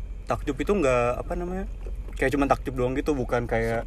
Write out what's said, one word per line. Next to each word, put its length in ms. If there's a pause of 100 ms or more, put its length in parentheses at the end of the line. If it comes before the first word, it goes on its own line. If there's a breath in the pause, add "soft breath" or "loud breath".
(260)
takjub 320
itu 160
nggak, 480
apa 140
namanya, 340 (480)
kayak 160
cuma 160
takjub 240
doang 240
gitu, 160
bukan 320
kayak 420